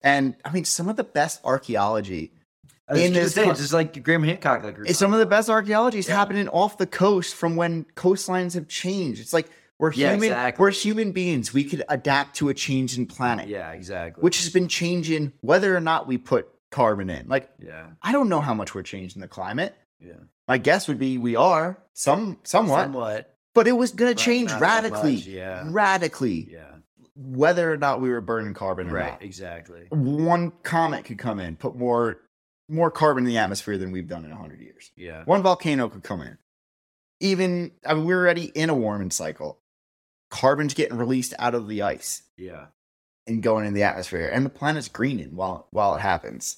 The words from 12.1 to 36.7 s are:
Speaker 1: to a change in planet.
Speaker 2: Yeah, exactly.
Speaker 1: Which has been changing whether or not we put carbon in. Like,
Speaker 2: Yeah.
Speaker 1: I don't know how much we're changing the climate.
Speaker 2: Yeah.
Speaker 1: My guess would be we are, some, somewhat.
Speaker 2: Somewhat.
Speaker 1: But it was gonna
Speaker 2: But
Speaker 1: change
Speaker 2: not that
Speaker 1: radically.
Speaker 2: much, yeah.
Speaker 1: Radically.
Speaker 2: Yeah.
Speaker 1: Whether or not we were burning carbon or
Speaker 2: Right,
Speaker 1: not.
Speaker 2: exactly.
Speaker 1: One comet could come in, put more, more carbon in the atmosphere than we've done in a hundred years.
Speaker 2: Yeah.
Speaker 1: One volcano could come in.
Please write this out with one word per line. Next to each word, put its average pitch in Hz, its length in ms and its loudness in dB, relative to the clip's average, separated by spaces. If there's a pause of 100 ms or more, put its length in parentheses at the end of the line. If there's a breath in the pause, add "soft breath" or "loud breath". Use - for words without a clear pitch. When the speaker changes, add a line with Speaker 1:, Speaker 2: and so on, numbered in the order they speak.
Speaker 1:
to 147 120 0
a 135 40 0
change 131 440 -2
in 123 80 -2
planet. 120 440 -4
Speaker 2:
Yeah, 90 220 -8
exactly. 87 500 -10
Speaker 1:
Which 170 220 4
has 170 60 -4
been 180 180 2
changing 160 760 -2
whether 185 340 4
or 175 60 0
not 160 260 -2
we 127 100 -2
put - 300 0 (240)
carbon 107 380 2
in. 65 180 -8
Like, 135 220 -2 (100)
Speaker 2:
Yeah. 80 280 -18 (140)
Speaker 1:
I 196 100 -2
don't 269 180 4
know 165 100 2
how 139 140 -2
much 104 220 -6
we're 95 80 -6
changing 95 380 -12
the 90 60 -16
climate. 107 480 -6 (240)
Speaker 2:
Yeah. 87 140 -20 (340)
Speaker 1:
My 127 100 4
guess 151 300 2
would 131 120 -2
be 131 180 0
we 117 180 0
are, 165 420 4 (180)
some, 185 480 0
somewhat. 175 400 2
Speaker 2:
Somewhat. 120 520 -6 (200)
Speaker 1:
But 226 120 8
it 247 60 6
was 247 180 2
gonna 240 200 2
Speaker 2:
But 240 80 0
Speaker 1:
change 240 320 2
Speaker 2:
not 110 80 -4
that 220 240 4
Speaker 1:
radically. 143 320 0
Speaker 2:
much, 90 100 -6
yeah. 92 420 -10
Speaker 1:
Radically. 160 840 0
Speaker 2:
Yeah. 76 240 -20 (400)
Speaker 1:
Whether 151 580 2
or 151 40 -4
not 139 220 0
we 127 100 0
were 120 120 -2
burning 107 320 -4
carbon 92 360 -4
or 85 40 -6
Speaker 2:
Right, 90 200 -4
Speaker 1:
not. - 100 -16
Speaker 2:
exactly. 87 680 -16
Speaker 1:
One 160 640 2 (120)
comet 165 420 0
could 107 140 -12
come 107 200 -4
in, 82 180 -8
put - 180 -8
more, 120 440 0 (500)
more 160 200 2
carbon 147 360 4
in - 20 2
the 117 100 0
atmosphere 101 400 -2
than 92 140 -6
we've 92 160 -8
done 82 160 -12
in 78 80 -16
a 80 40 -16
hundred 80 260 -18
years. - 340 -20
Speaker 2:
Yeah. 85 300 -16
Speaker 1:
One 185 180 2
volcano 156 460 2
could 95 140 -16
come 87 180 -8
in. - 160 -16 (840)